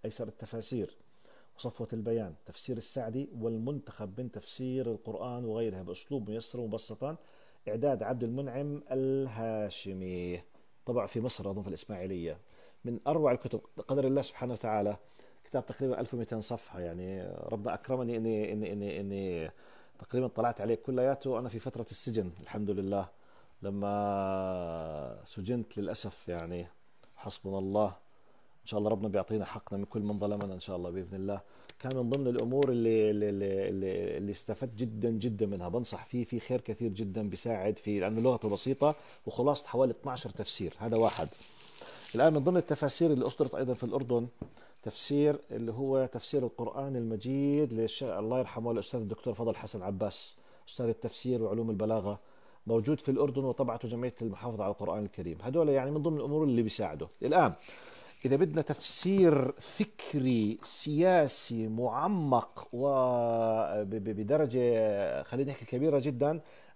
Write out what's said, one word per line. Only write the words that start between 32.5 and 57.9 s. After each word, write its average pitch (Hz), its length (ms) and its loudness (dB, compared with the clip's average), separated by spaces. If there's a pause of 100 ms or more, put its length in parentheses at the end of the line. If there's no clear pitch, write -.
اللي، 113 420 6
اللي، 104 180 2
اللي، 98 400 0
اللي، 95 480 -2
اللي 101 160 -4
استفدت 113 420 -6
جدًا، 110 360 -2
جدًا 110 360 0
منها، 92 220 -4
بنصح 110 360 -4
فيه، 123 200 -4
في 117 160 -4
خير 127 200 -2
كثير 113 300 -2
جدًا، 104 380 -4
بيساعد 104 500 -2
فيه 104 220 0
لأنه 107 200 2
لغته 120 280 4
بسيطة 135 460 2 (320)
وخلاصة 135 400 0
حوالي 127 260 4
اثناشر 127 380 -8
تفسير. - 480 -6
هذا 113 200 0
واحد. 104 300 4 (840)
الآن 151 200 8
من 147 60 4
ضمن 180 160 4
التفاسير 165 560 2
اللي 123 140 2
أصدرت 131 280 0
أيضًا 127 200 0
في 120 100 -4
الأردن 120 420 0 (560)
تفسير 143 560 2 (120)
اللي 113 220 -4
هو 135 340 2
تفسير 123 380 -2
القرآن 131 520 -4
المجيد 131 760 2
للش-، 113 300 0
الله 110 360 0
يرحمه 120 320 -2
الأستاذ 117 300 -2
الدكتور 107 340 -4
فضل 113 220 0
حسن 107 260 -8
عباس، 98 540 -4 (320)
أستاذ 123 180 -4
التفسير 117 560 0
وعلوم 110 280 0
البلاغة، 104 500 0 (460)
موجود 113 340 2
في - 100 -2
الأردن 135 340 2
وطبعته 120 440 -2
جمعية 120 340 -4
المحافظة 110 420 -4
على 95 60 2
القرآن 104 340 -2
الكريم. 85 380 -6
هدول 147 260 2
يعني 135 220 4
من 151 120 0
ضمن 160 140 2
الأمور 147 280 2
اللي 120 180 6
بيساعدوا. 80 460 -2 (140)
الآن 143 300 6 (720)